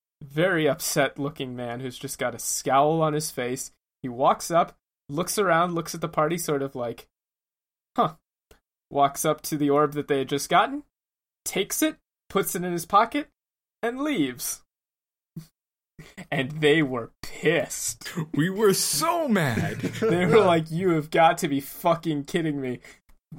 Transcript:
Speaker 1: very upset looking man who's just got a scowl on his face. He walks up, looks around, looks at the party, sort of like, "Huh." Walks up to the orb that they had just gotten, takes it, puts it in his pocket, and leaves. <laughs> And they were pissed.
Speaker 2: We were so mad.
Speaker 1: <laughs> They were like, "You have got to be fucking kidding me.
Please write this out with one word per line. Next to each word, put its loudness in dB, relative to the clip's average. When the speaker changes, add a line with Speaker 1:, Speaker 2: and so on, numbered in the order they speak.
Speaker 1:
very 2
upset 0
looking -6
man -8
who's -10
just -10
got -2
a -12
scowl 2
on 2
his -4
face. -6
He -6
walks 0
up, 2
looks -4
around, 2
looks -6
at -12
the -2
party, 0
sort -2
of -6
like, -8
"Huh." 0
Walks 2
up 0
to -4
the 2
orb 4
that -6
they 0
had -4
just -2
gotten, 2
takes -4
it, 0
puts -2
it -4
in -4
his -4
pocket, 0
and -4
leaves. -4
<laughs> -14
And -4
they 6
were -4
pissed. -4
Speaker 2:
We 2
were 4
so 0
mad. 0
Speaker 1:
<laughs> -6
They 2
were 8
like, 4
"You 0
have 0
got 6
to 0
be 0
fucking -2
kidding -2
me. -6